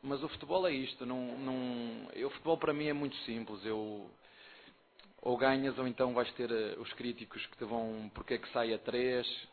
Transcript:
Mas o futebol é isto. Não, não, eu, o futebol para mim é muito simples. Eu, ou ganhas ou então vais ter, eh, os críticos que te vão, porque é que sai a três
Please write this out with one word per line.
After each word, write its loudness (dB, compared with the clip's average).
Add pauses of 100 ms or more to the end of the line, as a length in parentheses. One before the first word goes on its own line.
Mas -2
o -4
futebol 2
é 6
isto. -2
Não, -2
não, -2
eu, 0
o 0
futebol 2
para 4
mim 0
é 2
muito 0
simples. -4
Eu, -2 (1120)
ou 4
ganhas 4
ou 0
então 2
vais 2
ter, -2
eh, 0
os -8
críticos -6
que -18
te -6
vão, -4
porque -4
é -2
que -8
sai 2
a 0
três 0 (260)